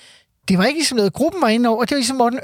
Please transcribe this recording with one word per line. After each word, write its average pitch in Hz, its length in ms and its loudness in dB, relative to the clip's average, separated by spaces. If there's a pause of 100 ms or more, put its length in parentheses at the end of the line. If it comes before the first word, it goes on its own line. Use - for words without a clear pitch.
(480)
det 185 100 2
var 185 80 2
ikke 294 140 0
ligesom 277 180 -2
noget, 202 160 0
gruppen 330 280 -2
var 254 60 2
inde 233 220 2
over, 226 160 0
det - 60 -2
var 285 60 0
ligesom 262 200 -4
Morten 240 260 0